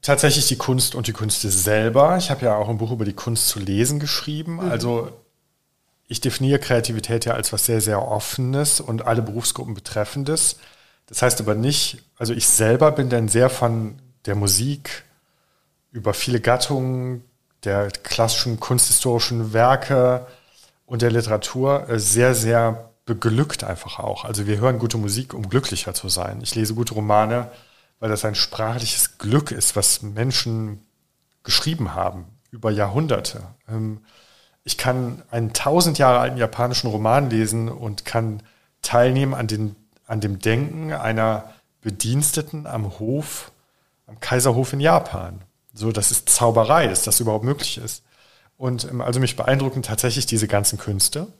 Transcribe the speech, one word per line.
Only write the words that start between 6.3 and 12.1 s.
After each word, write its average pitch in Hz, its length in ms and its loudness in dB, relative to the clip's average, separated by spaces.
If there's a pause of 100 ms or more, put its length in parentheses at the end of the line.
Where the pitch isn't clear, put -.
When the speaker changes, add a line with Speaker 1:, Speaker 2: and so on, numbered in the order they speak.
Speaker 1:
Kreativität 117 680 -2
ja - 100 0
als - 180 -4
was 107 120 -2
sehr, 113 160 2
sehr 104 220 0
Offenes 131 760 -2
und 113 260 -4
alle 113 160 2
Berufsgruppen 113 520 -6
Betreffendes. 139 840 -2 (500)
Das - 160 -2
heißt 123 180 4
aber 107 140 0
nicht, - 480 0 (160)